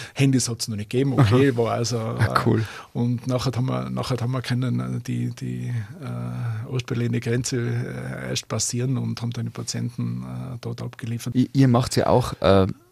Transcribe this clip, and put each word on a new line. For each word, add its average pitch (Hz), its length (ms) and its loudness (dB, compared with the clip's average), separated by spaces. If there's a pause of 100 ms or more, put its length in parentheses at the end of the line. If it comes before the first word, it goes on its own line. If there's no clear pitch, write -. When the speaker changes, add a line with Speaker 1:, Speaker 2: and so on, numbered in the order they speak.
(140)
Speaker 1:
Handys 135 340 4
hat's 120 220 -4
noch 107 80 -4
nicht 101 120 -6
gegeben, 135 300 2
okay, 127 300 6
Speaker 2:
Aha. 120 80 0
Speaker 1:
war 113 160 2
also, 117 260 0
Speaker 2:
Ah, 117 340 0
Speaker 1:
äh, - 140 4
Speaker 2:
cool. 110 160 4 (300)
Speaker 1:
und 120 340 -2
nachher 127 260 0
haben 123 120 -2
wir, 127 240 -2
nachher 127 320 -2
haben 120 100 -2
wir 131 100 -2
können, 123 380 0
äh, 127 220 -4
die, 120 340 -4
die, 123 300 -6 (360)
äh, 120 720 -6
Ostberliner 120 460 -2
Grenze, 123 400 -2
äh, 120 720 -6
erst 123 180 -6
passieren 120 500 -2
und 117 240 -4
haben 120 100 -4
dann 117 160 -6
die 117 40 -8
Patienten, 120 720 -6
äh, 127 380 -8
dort 120 200 -8
abgeliefert. 120 540 -6
Speaker 2:
I-, 127 160 4
ihr 135 160 6
macht's 120 300 4
ja - 100 4
auch, 120 340 2
äh, 95 260 8 (240)